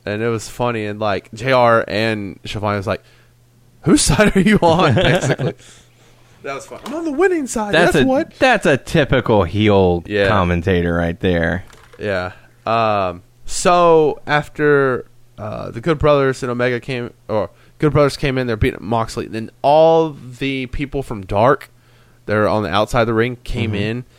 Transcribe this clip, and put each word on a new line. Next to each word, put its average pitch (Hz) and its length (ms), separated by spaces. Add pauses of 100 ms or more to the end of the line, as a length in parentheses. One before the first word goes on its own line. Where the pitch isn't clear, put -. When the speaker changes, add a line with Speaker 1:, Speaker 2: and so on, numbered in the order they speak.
Speaker 1:
and 104 180
it 117 60
was 113 200
funny. 117 360
And, 104 140
like, 104 340
J 120 180
R 120 360
and 107 560
Schiavone 104 340
was 98 100
like, 98 160 (800)
"Whose - 180
side 208 340
are 185 60
you 196 220
on?" 165 320
Speaker 2:
<laughs> - 0
Speaker 1:
Basically. 135 580 (880)
That 139 140
was 131 120
fun. 120 180
"I'm 247 80
on 339 120
the 311 60
winning 320 360
side. 214 260
Speaker 2:
That's 165 200
Speaker 1:
That's 151 120
Speaker 2:
a, - 20
Speaker 1:
what." 277 320
Speaker 2:
that's 254 260
a 151 120
typical 123 680
heel 95 640
Speaker 1:
Yeah. 101 240
Speaker 2:
commentator 87 640
right 85 260
there. 85 460 (320)
Speaker 1:
Yeah. 92 340 (340)
Um, 104 580 (220)
so 170 840
after, 143 800 (320)
uh, 107 340
the 113 100
Good 160 180
Brothers 139 440
and 123 80
Omega 123 280
came, 120 340 (140)
or 101 220 (280)
Good 151 140
Brothers 143 240
came 131 220
in, 127 100
they're 117 80
beating 107 220
up - 40
Moxley. 113 460
Then 113 240 (100)
all 160 500
the 131 560
people 139 360
from 101 220
Dark, 113 440 (560)
they're 107 220
on 104 160
the 90 60
outside 110 320
of 113 60
the 117 60
ring, 117 300
came 117 280
Speaker 2:
Mm-hmm. 101 100
Speaker 1:
in 117 240 (140)